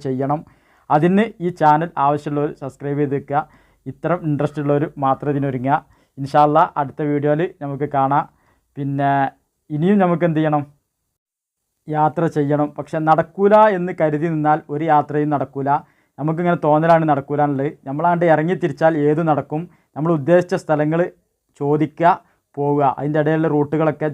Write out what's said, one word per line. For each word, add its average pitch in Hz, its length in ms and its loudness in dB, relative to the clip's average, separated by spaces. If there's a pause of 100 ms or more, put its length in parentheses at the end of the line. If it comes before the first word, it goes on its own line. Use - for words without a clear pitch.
ചെയ്യണം. 139 360 -4 (500)
അതിന് 175 340 4 (160)
ഈ 175 100 -4
ചാനൽ 160 400 2 (140)
ആവശ്യമുള്ളവർ 147 460 -2 (100)
സബ്സ്ക്രൈബ് 143 400 -8
ചെയ്ത് 143 160 -2
വെക്കുക. 139 260 -4 (440)
ഇത്തരം 156 320 -4 (100)
ഇൻട്രസ്റ്റ് 147 340 -2
ഉള്ളവർ 143 220 0 (200)
മാത്രം 135 280 -2
ഇതിനൊരുങ്ങുക. 135 440 -2 (420)
ഇൻഷാ 139 240 0
അള്ളാ 151 220 4 (120)
അടുത്ത 143 260 -6
വീഡിയോയിൽ 147 400 0 (180)
നമുക്ക് 143 340 -6
കാണാം. 139 300 0 (520)
പിന്നെ 139 360 -2 (580)
ഇനിയും 170 280 2
നമുക്ക് 175 280 2
എന്ത് 156 140 0
ചെയ്യണം, 151 220 0 (1300)
യാത്ര 151 380 0
ചെയ്യണം. 147 480 0
പക്ഷെ 151 240 -8 (100)
നടക്കൂല 170 460 2 (220)
എന്ന് 180 240 -4
കരുതി 156 280 0
നിന്നാൽ 156 300 0 (100)
ഒരു 147 160 -6
യാത്രയും 147 500 2
നടക്കൂല. 135 360 -4 (480)
നമുക്കിങ്ങനെ 160 460 -2
തോന്നലാണ് 160 460 4
നടക്കൂല 139 340 -2
എന്നുള്ളത്. 143 260 -2 (140)
നമ്മളാണ്ട് 170 480 -2
ഇറങ്ങി 160 300 0
തിരിച്ചാൽ 160 360 0
ഏത് 147 300 0
നടക്കും. 143 320 -2 (360)
നമ്മൾ 156 160 -2
ഉദ്ദേശിച്ച 170 420 2
സ്ഥലങ്ങൾ 156 460 -2 (600)
ചോദിക്കുക, 151 500 0 (460)
പോവുക. 143 260 0 (140)
അതിൻ്റെ 151 260 -2
ഇടയിലുള്ള 156 260 0
റൂട്ടുകളൊക്കെ 151 640 0